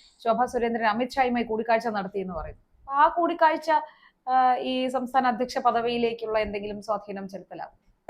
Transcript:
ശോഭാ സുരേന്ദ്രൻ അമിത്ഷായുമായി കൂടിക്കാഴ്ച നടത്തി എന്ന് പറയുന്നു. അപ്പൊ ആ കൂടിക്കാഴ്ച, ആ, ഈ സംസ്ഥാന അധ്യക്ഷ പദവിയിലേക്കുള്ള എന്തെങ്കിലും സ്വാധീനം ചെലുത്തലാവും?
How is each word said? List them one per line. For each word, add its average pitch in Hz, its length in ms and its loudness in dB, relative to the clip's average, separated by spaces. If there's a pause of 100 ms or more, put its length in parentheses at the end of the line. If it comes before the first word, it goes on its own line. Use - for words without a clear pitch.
(240)
ശോഭാ 233 220 2
സുരേന്ദ്രൻ 233 400 0
അമിത്ഷായുമായി 240 580 0
കൂടിക്കാഴ്ച 220 420 0
നടത്തി 202 320 -4
എന്ന് 185 160 -6
പറയുന്നു. 156 260 -10 (200)
അപ്പൊ 269 120 -10
ആ 294 160 6
കൂടിക്കാഴ്ച, 330 600 2 (580)
ആ, 254 280 4
ഈ 254 320 -2
സംസ്ഥാന 254 380 0
അധ്യക്ഷ 247 320 0
പദവിയിലേക്കുള്ള 233 800 0
എന്തെങ്കിലും 208 440 -4
സ്വാധീനം 202 460 -6
ചെലുത്തലാവും? 185 540 -14 (280)